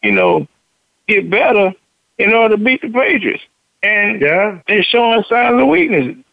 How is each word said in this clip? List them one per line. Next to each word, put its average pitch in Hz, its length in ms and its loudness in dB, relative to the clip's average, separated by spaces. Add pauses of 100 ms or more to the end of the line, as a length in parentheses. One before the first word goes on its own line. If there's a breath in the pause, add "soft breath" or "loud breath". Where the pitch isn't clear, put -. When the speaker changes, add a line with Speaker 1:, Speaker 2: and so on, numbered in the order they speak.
Speaker 1:
you 104 80 0
know, 101 360 0 (600)
get 196 220 0
better 202 440 0 (440)
in 202 160 0
order 226 240 2
to 208 60 -2
beat 254 180 -2
the - 80 -10
Patriots. 220 540 -2 (380)
And 208 400 -2
Speaker 2:
Yeah. 180 460 0
Speaker 1:
they're 202 160 0
showing 233 460 0
signs 240 320 2
of 262 60 2
weakness. 277 500 0 (160)